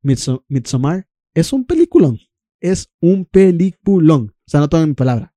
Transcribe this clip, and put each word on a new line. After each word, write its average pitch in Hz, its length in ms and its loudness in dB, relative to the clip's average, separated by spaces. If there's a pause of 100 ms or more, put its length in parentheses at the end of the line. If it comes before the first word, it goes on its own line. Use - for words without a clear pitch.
"Midso-, 131 460 -4
Midsommar 139 580 -6 (260)
es 165 180 -2
un 262 140 -4
peliculón, 311 540 0 (420)
es 180 380 -6
un 185 260 0
peliculón". 175 1080 2 (100)
O - 40 -20
sea, 147 100 0
no 147 100 0
tomen 160 200 0
mi 139 60 -4
palabra 127 420 -4